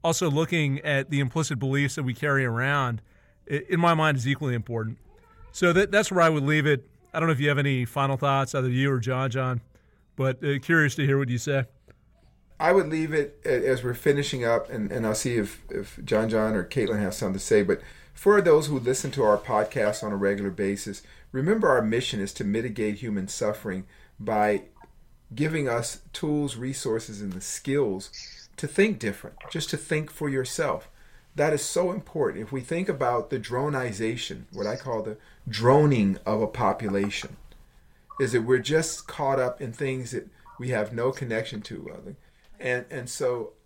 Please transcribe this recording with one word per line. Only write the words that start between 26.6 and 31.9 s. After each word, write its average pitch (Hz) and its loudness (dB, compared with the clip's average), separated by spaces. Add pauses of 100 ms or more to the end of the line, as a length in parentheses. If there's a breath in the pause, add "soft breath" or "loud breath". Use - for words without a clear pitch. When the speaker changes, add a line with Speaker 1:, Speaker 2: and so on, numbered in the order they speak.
Speaker 2:
and 98 -6
the 90 -8
skills 120 -2 (460 loud breath)
to - -8
think 202 2
different, - -8 (140)
just 160 -6
to 156 -4
think 156 -4
for - -6
yourself. 135 -2 (460 soft breath)
That 151 2
is 143 0
so 175 0